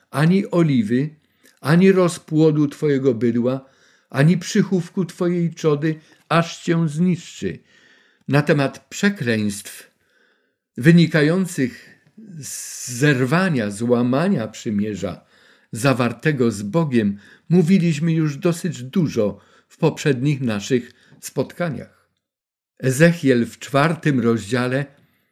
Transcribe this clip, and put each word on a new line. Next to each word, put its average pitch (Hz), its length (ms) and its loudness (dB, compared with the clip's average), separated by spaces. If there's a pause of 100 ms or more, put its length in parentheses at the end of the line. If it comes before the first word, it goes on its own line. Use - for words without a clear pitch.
(100)
ani 170 400 2
oliwy, 135 580 2 (520)
ani 175 300 4
rozpłodu 160 760 2
twojego 139 460 0
bydła, 120 520 -2 (440)
ani 156 280 2
przychówku 180 680 -2
twojej 175 480 -4
trzody, 156 460 -2 (300)
aż 165 340 -2
cię 165 260 0
zniszczy". 160 720 -4 (680)
Na 143 140 2
temat 147 480 -2
przekleństw 113 1040 -4 (840)
wynikających 160 1120 2 (500)
z - 520 -14
zerwania, 131 800 0
złamania 123 760 0
przymierza 101 800 -6 (460)
zawartego 120 800 0
z 101 100 -8
Bogiem 110 560 0 (320)
mówiliśmy 165 640 2
już 156 240 0
dosyć 165 460 -4
dużo 117 560 -2 (280)
w - 100 -20
poprzednich 143 640 -2
naszych 117 500 -4 (280)
spotkaniach. - 920 -10 (680)
Ezechiel 131 680 2
w - 140 -16
czwartym 151 600 0
rozdziale 120 680 -2 (460)